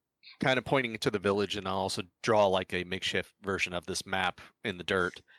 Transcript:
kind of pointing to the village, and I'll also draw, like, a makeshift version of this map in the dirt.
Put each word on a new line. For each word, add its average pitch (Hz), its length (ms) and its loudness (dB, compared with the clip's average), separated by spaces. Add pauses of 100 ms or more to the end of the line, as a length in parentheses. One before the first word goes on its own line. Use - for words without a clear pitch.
(400)
kind 131 180 2
of 117 60 -2
pointing 123 340 0
to - 120 0
the 104 80 0
village, 101 380 0
and 95 120 -6
I'll 95 80 -2
also 95 260 -2 (200)
draw, 107 240 6
like, 92 260 2
a 90 120 -2
makeshift 92 480 -4 (100)
version 92 300 -2
of 87 140 -6
this 92 180 -6
map 95 360 -2 (240)
in 95 140 -4
the 85 60 -12
dirt. 90 360 0 (180)